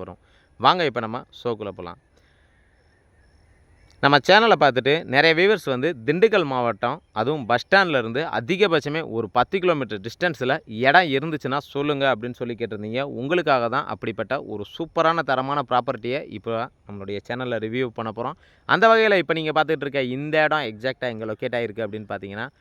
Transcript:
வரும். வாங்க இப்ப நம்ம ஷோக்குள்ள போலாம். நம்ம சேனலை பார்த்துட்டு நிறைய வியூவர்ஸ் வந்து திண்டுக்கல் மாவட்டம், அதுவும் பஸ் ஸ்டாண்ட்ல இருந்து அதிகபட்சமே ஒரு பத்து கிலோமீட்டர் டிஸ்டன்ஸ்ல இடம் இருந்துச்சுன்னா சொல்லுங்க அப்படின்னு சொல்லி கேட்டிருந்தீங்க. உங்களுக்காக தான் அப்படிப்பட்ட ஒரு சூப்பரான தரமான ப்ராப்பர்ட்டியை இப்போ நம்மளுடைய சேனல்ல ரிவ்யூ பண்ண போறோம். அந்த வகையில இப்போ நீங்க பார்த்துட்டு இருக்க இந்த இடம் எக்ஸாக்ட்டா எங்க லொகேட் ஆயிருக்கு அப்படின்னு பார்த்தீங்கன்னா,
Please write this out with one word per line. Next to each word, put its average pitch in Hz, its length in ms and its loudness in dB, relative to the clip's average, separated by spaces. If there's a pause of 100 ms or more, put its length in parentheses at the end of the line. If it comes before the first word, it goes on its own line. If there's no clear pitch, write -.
வரும். 90 180 -16 (380)
வாங்க 151 320 6
இப்ப 113 160 -2
நம்ம 123 180 -8 (160)
ஷோக்குள்ள 107 380 -4
போலாம். 87 200 -12 (2000)
நம்ம 143 120 6 (100)
சேனலை 208 360 6
பார்த்துட்டு 131 300 2 (200)
நிறைய 151 260 6
வியூவர்ஸ் 190 340 2
வந்து 127 160 -2 (180)
திண்டுக்கல் 185 460 4
மாவட்டம், 120 440 -2 (240)
அதுவும் 139 300 -2
பஸ் 120 140 2
ஸ்டாண்ட்ல 180 380 4
இருந்து 117 200 -4 (160)
அதிகபட்சமே 165 640 0 (160)
ஒரு 113 100 -2 (100)
பத்து 127 280 2
கிலோமீட்டர் 131 420 0
டிஸ்டன்ஸ்ல 143 480 -2 (320)
இடம் 165 300 6
இருந்துச்சுன்னா 143 420 -2 (140)
சொல்லுங்க 143 400 -2
அப்படின்னு 120 260 -4
சொல்லி 120 220 -6
கேட்டிருந்தீங்க. 110 420 -6 (180)
உங்களுக்காக 143 540 0
தான் 143 180 -2
அப்படிப்பட்ட 113 440 -6 (160)
ஒரு 104 200 -8
சூப்பரான 165 560 0
தரமான 135 420 0
ப்ராப்பர்ட்டியை 123 500 -2 (160)
இப்போ 113 180 -6 (320)
நம்மளுடைய 101 400 -10
சேனல்ல 120 380 -6
ரிவ்யூ 123 240 -4 (100)
பண்ண 113 180 -6
போறோம். 123 200 -8 (380)
அந்த 185 180 6
வகையில 220 320 4
இப்போ 165 140 -2
நீங்க 156 200 -2
பார்த்துட்டு 147 280 0
இருக்க 135 160 -2 (140)
இந்த 151 300 0
இடம் 147 240 0
எக்ஸாக்ட்டா 120 440 -6
எங்க 110 160 -8
லொகேட் 120 280 -6
ஆயிருக்கு 113 260 -4
அப்படின்னு 107 280 -10
பார்த்தீங்கன்னா, 101 340 -10 (140)